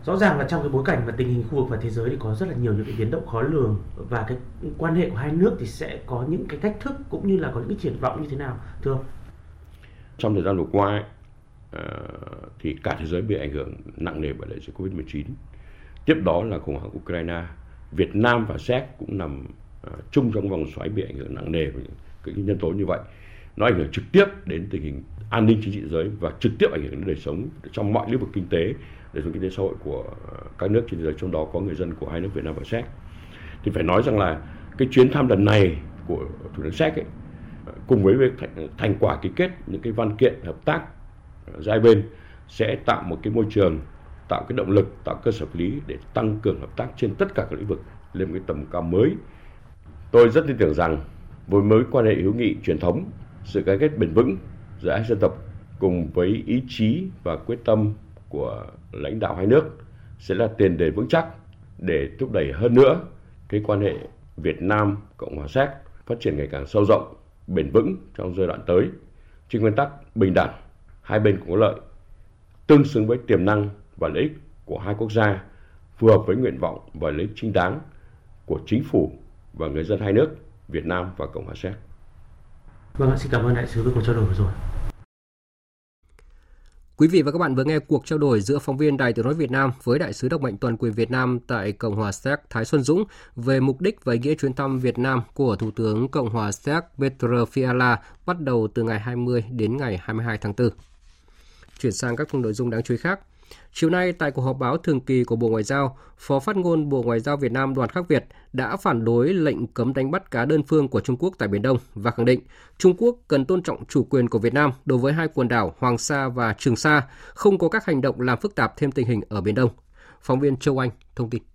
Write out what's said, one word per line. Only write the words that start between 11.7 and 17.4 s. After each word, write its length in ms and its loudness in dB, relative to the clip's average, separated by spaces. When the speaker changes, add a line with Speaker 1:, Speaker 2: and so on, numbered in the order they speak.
Speaker 2:
ờ, 360 -10
thì 240 -4
cả 160 -2
thế 60 -6
giới 160 -2
bị 140 -2
ảnh 160 -6
hưởng 220 -8
nặng 240 -6
nề 120 -4
bởi 160 -12
đại 100 -12
dịch 160 -18
covid 180 -8
mười 140 -8
chín. 200 -8
Tiếp 180 4
đó 200 2
là 160 -4
khủng 160 -6
hoảng 220 -12
Ukraine. 460 -6